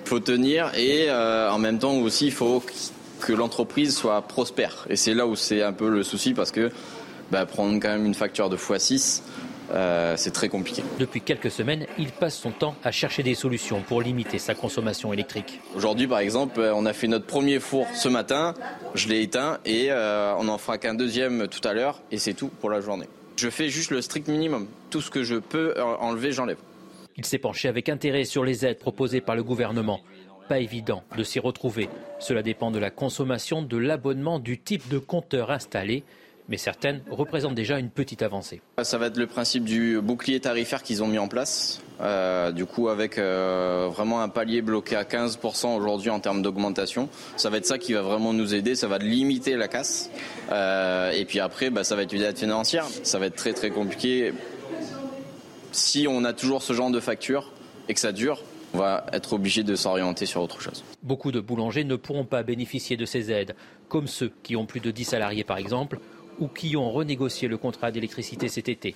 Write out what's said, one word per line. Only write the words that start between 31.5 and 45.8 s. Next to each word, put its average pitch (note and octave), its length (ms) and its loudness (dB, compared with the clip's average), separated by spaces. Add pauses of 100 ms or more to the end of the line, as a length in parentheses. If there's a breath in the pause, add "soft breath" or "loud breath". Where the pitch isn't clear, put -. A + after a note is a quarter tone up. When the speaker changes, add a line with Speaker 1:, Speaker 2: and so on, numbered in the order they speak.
Speaker 2:
Cela A2+ 240 0
dépend A2+ 260 0
de A2 80 0
la G2+ 140 0
consommation, C3+ 720 -2
de A#2 140 -2
l'abonnement, C#3 600 0
du B2 220 -4
type G3 300 -4
de C#3 100 0
compteur C3+ 500 -2
installé. B2 540 -2 (440 loud breath)
Mais G#2 100 -4
certaines C#3 520 -2
représentent C#3 460 -2
déjà A2+ 240 0
une B2 100 -4
petite - 320 -4
avancée. G2 400 -4 (220)
Speaker 1:
Ça A#2 160 0
va A#2+ 80 2
être A2+ 100 -2
le A#2+ 80 2
principe A#2+ 380 0
du A2+ 360 2
bouclier B2 400 0
tarifaire A#2 440 0
qu'ils G#2 180 -2
ont G#2+ 60 2
mis G#2+ 100 2
en G2+ 100 0
place. - 540 -2 (200)
Euh, F#2 500 2
du F2+ 160 -2
coup, A#2 220 2
avec, G#2+ 280 0
euh, F#2 760 2
vraiment A2 300 0
un A2 80 0
palier A2+ 320 0
bloqué A2 340 0
à G#2 100 0
quinze A#2+ 320 -2
pour A2 180 -4
cent A#2+ 200 0
aujourd'hui G#2 360 2